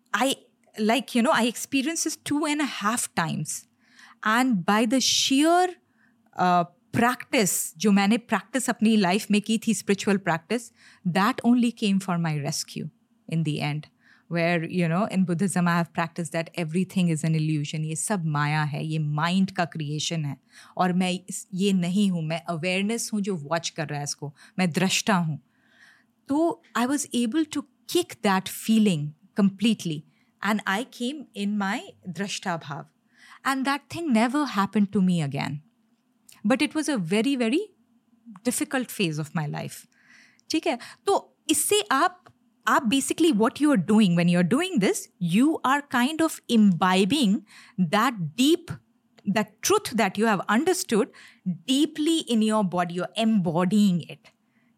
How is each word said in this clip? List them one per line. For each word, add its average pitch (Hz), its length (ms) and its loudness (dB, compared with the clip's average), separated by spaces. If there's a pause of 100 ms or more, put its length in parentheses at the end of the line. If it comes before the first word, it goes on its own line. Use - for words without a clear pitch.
(160)
I, 262 180 2 (460)
like, 220 260 0
you 240 160 0
know, 285 120 4
I 233 180 2
experienced 277 540 -4
this - 260 -6
two 294 100 0
and 294 200 -2
a 262 60 -2 (160)
half 220 240 -2 (100)
times, 151 300 -4 (760)
and 247 260 2 (120)
by 214 220 2
the 247 140 2
sheer, 330 680 2 (720)
uh, 180 240 4 (320)
practice, 233 840 0
जो 202 140 2
मैंने 202 260 4
प्रैक्टिस 226 520 -4
अपनी 220 260 2
लाइफ 196 340 2
में 202 120 4
की 220 160 -2
थी, 226 160 0
स्पिरिचुअल 202 420 0
प्रैक्टिस, 185 540 -4 (380)
that 190 260 2
only 240 400 2
came 196 240 0
for 180 200 -2
my 151 260 -2
rescue - 440 -6 (460)
in 165 100 0
the 151 160 -2
end, 147 220 -4 (500)
where, 170 360 0
you 170 240 0
know, 196 200 -2
in 190 140 0
Buddhism 175 360 0
I 170 200 2
have - 160 -8
practiced 170 340 -6
that 165 340 -6
everything 180 380 -2
is 160 160 0
an 160 120 0
illusion, 156 480 -2
ये 156 160 -6
सब 180 280 -4
माया 147 380 0
है, 147 240 -4
ये 156 120 -4
माइंड 165 520 0
का 180 140 -2
क्रिएशन 156 600 -6
है, 135 120 -6 (400)
और 180 160 2
मैं 180 360 0
इस, - 260 -12
ये 196 180 0
नहीं 190 380 2
हूँ, 175 120 -2
मैं 160 200 -6
अवेयरनेस 185 720 -4
हूँ 208 80 -2
जो 196 160 -4
वॉच 156 340 -4
कर 151 180 -8
रहा 147 100 -6
है 147 60 -8
इसको, 143 300 -10 (240)
मैं 185 120 2
दृष्टा 190 460 2
हूँ। 160 240 -2 (880)
तो 311 340 0 (160)
I 247 80 0
was 277 280 -4
able 247 340 0
to 277 140 -6 (340)
kick 349 140 0
that 190 340 0
feeling 208 640 2 (320)
completely, 196 600 0 (460)
and 202 220 -2
I 202 160 -2
came 240 600 -8
in 208 140 -2
my 202 200 -4 (280)
दृष्टा 180 480 -6
भाव, 147 300 -12 (600)
and 269 200 -2
that 277 300 -4
thing 320 200 0
never 254 300 2
happened 202 500 0
to 196 60 4
me 170 280 2
again, 147 260 -6 (880)
but 269 220 2
it 294 80 -6
was 294 220 -2
a - 0 - (140)
very, 262 240 2
very 240 220 0 (920)
difficult 262 420 -4
phase 160 340 -4
of - 120 -8
my 151 180 -4
life। - 320 -12 (640)
ठीक 320 160 -2
है, 262 120 -2 (280)
तो - 300 -2 (120)
इससे 403 340 0 (100)
आप, 339 320 0 (420)
आप 254 240 2
basically 302 420 2
what 220 220 2
you 294 140 0
are 208 220 2
doing, 208 260 6
when 175 200 4
you 180 60 4
are 196 160 2
doing 339 260 0
this, 349 120 2 (400)
you 269 120 6 (180)
are 277 160 2 (120)
kind 311 360 0
of - 100 -14 (180)
imbibing 196 800 4 (400)
that 202 320 2 (280)
deep, 320 320 2 (580)
that - 160 0 (180)
truth 415 300 0
that 202 240 0
you 214 60 2
have 214 160 2 (180)
understood 285 480 0 (420)
deeply 302 720 0 (100)
in 220 100 2
your 214 320 2
body, 175 180 -2
you're 180 360 -2
embodying 180 720 2
it। - 320 -16 (460)